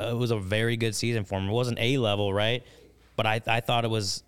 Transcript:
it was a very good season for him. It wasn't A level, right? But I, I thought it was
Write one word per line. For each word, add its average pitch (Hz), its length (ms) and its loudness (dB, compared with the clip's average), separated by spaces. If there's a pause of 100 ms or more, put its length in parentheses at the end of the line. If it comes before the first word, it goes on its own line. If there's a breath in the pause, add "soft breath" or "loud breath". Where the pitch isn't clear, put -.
(100)
it 120 60 -2
was 120 140 0
a 113 80 0
very 107 380 0
good 113 180 0
season 113 300 -2
for 95 160 -4
him. 98 80 -2
It 104 40 -2
wasn't 120 280 0
A 127 180 2
level, 101 340 2
right? 110 300 2 (540 loud breath)
But 110 100 0
I, 110 220 0
I 113 120 2
thought 120 240 0
it 113 60 -2
was 104 380 -2